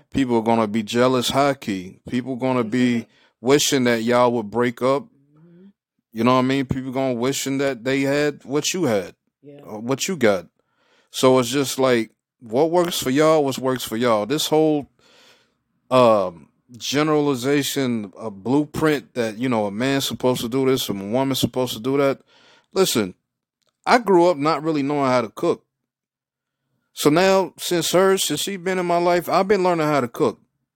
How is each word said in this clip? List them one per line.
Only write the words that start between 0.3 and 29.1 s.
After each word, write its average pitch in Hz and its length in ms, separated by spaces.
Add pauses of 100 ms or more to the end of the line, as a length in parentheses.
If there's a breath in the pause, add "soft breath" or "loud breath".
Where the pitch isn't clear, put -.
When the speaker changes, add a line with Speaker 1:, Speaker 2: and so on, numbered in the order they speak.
Speaker 1:
are 113 60
gonna 113 260
be 107 160
jealous, 120 460
high 139 240
key. 95 440 (100)
People 127 280
gonna 127 280
be 120 420 (160)
Speaker 2:
<laughs> - 180
Speaker 1:
wishing 135 440
that 117 200
y'all 120 280
would 113 180
break 120 300
up. 131 240
Speaker 2:
Mm-hmm. 156 640 (460)
Speaker 1:
You 110 100
know 123 120
what 131 60
I - 20
mean? 135 240
People 131 260
gonna 131 220
wishing 135 440
that 135 240
they 135 200
had 143 420
what 143 280
you 180 120
had, 98 320 (260)
Speaker 2:
Yeah. 143 220
Speaker 1:
or 107 160
what 127 260
you 190 100
got. 101 300 (640)
So 131 300
it's 120 100
just 131 300
like, 123 300 (300)
what 131 320
works 175 280
for 131 100
y'all, 156 340
what 135 140
works 127 260
for 113 120
y'all. 113 300
This 147 220
whole, 156 420 (1040 soft breath)
um, 101 560 (280)
generalization, 135 1400
a 110 120
blueprint 143 840
that, 110 240
you 131 100
know, 110 180
a 101 40
man's 135 360
supposed 127 340
to 123 80
do 131 180
this, 131 220
and 101 120
a 98 40
woman's 127 340
supposed 120 360
to 110 60
do 135 180
that. 139 220 (520 soft breath)
Listen, 120 420 (720)
I 220 120
grew 185 300
up 175 100
not 147 260
really 156 180
knowing 143 280
how 127 100
to 110 80
cook. - 360 (1300)
So - 160
now, 185 480
since 170 340
her, 190 260
since 147 220
she 196 160
been 185 220
in 180 80
my 175 120
life, 175 300